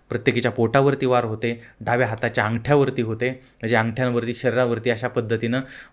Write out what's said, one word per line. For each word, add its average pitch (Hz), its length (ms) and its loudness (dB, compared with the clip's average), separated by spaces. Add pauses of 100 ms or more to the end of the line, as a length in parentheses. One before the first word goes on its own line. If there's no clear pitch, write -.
प्रत्येकीच्या 120 420 0
पोटावरती 135 540 2
वार 123 200 2
होते, 117 380 -4 (180)
डाव्या 120 260 2
हाताच्या 113 380 -2
अंगठ्यावरती 135 560 2
होते, 113 280 -2
म्हणजे 120 460 -4
अंगठ्यांवरती, 117 580 0
शरीरावरती. 120 560 0
अशा 117 180 -2
पद्धतीनं 117 520 -2 (340)